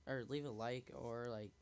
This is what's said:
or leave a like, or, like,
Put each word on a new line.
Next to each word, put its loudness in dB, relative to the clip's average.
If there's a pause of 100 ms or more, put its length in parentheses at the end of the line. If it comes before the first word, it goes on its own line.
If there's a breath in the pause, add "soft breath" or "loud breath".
or 2
leave 2
a 0
like, 0
or, 0
like, -2 (100)